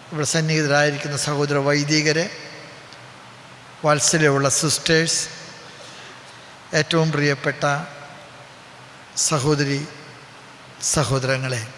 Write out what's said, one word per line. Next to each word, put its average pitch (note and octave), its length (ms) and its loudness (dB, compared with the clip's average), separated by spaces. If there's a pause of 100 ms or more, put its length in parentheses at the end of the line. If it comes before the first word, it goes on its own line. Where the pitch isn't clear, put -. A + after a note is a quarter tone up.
ഇവിടെ D3+ 220 -4
സന്നിഹിതരായിരിക്കുന്ന D3 920 2
സഹോദര C#3+ 400 0
വൈദികരെ, D3 680 2 (1600)
വാത്സല്യമുള്ള D3 680 4
സിസ്റ്റേഴ്സ്, D#3+ 720 2 (1500)
ഏറ്റവും D#3+ 380 2
പ്രിയപ്പെട്ട C#3+ 520 0 (1600)
സഹോദരി C#3+ 520 2 (1080)
സഹോദരങ്ങളെ C3 720 0 (160)